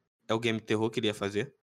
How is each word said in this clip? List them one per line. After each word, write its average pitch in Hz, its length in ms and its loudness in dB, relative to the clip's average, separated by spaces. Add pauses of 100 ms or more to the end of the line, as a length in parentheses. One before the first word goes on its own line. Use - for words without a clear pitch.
(280)
é 110 60 2
o 113 60 0
game 113 200 0
terror 110 300 0
que 123 100 -4
ele 110 80 0
ia 104 60 0
fazer, 101 480 -4